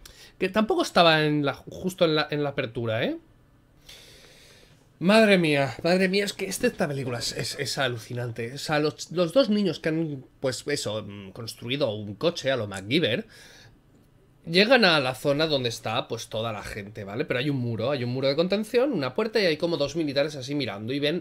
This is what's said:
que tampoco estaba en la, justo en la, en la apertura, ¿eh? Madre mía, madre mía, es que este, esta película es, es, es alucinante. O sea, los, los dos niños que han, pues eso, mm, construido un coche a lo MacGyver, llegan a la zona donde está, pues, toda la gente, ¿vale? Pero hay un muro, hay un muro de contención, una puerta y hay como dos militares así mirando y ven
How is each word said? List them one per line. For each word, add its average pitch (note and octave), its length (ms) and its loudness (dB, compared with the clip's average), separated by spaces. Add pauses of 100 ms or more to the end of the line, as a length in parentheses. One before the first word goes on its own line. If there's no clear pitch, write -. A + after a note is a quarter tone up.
(380)
que F#3 100 -2
tampoco F#3+ 340 2
estaba E3 420 6
en D3+ 200 2
la, C3+ 100 0
justo - 500 -2
en D#3 120 4
la, D3+ 140 2
en D3 120 -2
la C#3+ 80 0
apertura, A#2 540 -2
¿eh? D4 120 -2 (1800)
Madre G#3 380 6
mía, C#3+ 380 2 (100)
madre F#3 240 4
mía, G3+ 160 2
es G3 80 -4
que G3 140 -8
este, G3 220 -2
esta F3+ 200 -2
película C3 300 -4
es, - 140 -6
es, - 280 -8
es C3+ 180 -4
alucinante. A#2+ 760 -6
O C#3+ 40 -12
sea, D3+ 220 -2
los, - 320 -4
los E3 200 0
dos C4 180 4
niños G#3 280 0
que E3 120 -2
han, D#3 340 -4 (160)
pues B2+ 260 -2
eso, A2 400 -4
mm, G2+ 240 -14
construido A#2+ 640 -4
un G#2 200 -8
coche D#3 360 -2
a C3+ 60 0
lo A2 100 -4
MacGyver, A2 600 0 (1200)
llegan G#3+ 380 4
a E3 160 6
la B2+ 140 -2
zona D3 320 0
donde C3+ 220 0
está, A2+ 400 -4
pues, A2+ 200 -8
toda A2+ 240 -4
la G2 100 -8
gente, G#2 420 -12
¿vale? G#2+ 200 -6
Pero B2+ 160 -2
hay D3 100 -2
un C#3 80 -2
muro, A#2 320 -2
hay C#3+ 140 -2
un A#2+ 60 -2
muro C3 180 -2
de C#3 80 2
contención, G#3 560 0
una C#3 220 -2
puerta A3 260 0
y G3 60 2
hay D#3 100 2
como E3+ 200 0
dos C#3+ 200 -2
militares D3 380 0
así C3+ 200 -8
mirando A2 380 -4
y C#3+ 60 -2
ven D3+ 220 0